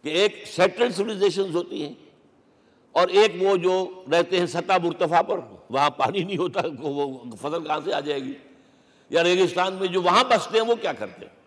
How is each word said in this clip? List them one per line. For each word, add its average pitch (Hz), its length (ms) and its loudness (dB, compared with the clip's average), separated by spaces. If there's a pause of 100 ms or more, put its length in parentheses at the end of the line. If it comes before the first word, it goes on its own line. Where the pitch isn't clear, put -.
کہ 151 60 -8
ایک 185 380 0
سیٹلڈ 196 480 0
سیویلائزیشنز 196 640 -2
ہوتی 156 300 -6
ہیں، 131 80 -14 (960)
اور 180 160 4
ایک 196 320 6
وہ 196 160 4
جو 185 560 0
رہتے 175 260 2
ہیں 175 80 2
سطح 170 260 -2 (100)
مرتفع 170 400 0
پر، 208 160 -2 (320)
وہاں 143 200 2
پانی 170 340 -2
نہیں 190 120 -6
ہوتا، 175 240 -2 (180)
وہ 143 400 -4 (220)
فصل 156 260 -6
کہاں 156 180 -2
سے 175 100 -2
آ 143 60 -2
جائے 143 200 -4
گی؟ 135 120 -10 (760)
یا 170 140 2
ریگستان 180 500 2
میں 190 120 -4
جو 185 160 0
وہاں 185 220 6
بستے 220 340 2
ہیں، 226 80 2
وہ 233 100 2
کیا 175 160 -4
کرتے 101 340 -12
ہیں؟ - 100 -20 (100)